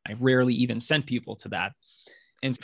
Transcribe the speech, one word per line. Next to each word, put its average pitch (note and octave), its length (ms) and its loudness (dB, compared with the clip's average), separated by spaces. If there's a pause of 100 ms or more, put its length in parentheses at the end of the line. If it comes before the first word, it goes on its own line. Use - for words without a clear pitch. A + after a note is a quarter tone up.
I G#2 120 -10
rarely B2+ 340 4
even A#2 260 0
sent D3+ 280 0
people A#2 300 -6
to - 120 -14
that. G2 220 -4 (720)
And C3 200 -2